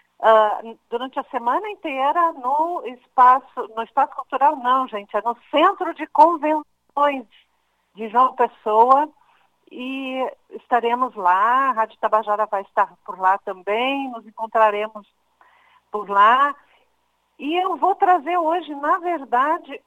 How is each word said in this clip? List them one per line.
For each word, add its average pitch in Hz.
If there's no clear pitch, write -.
ah, 214
durante 247
a 269
semana 262
inteira 320
no 302
espaço, 254
no 226
espaço 277
cultural 277
não, 254
gente, 202
é 208
no 233
Centro 349
de 311
Convenções 294
de 214
João 247
Pessoa, 247
e 262
estaremos 240
lá, 214
a -
Rádio 220
Tabajara 214
vai 196
estar 190
por 185
lá 185
também, 240
nos 226
encontraremos 214
por 208
lá. 202
E 294
eu 359
vou 349
trazer 359
hoje, 320
na 302
verdade, 294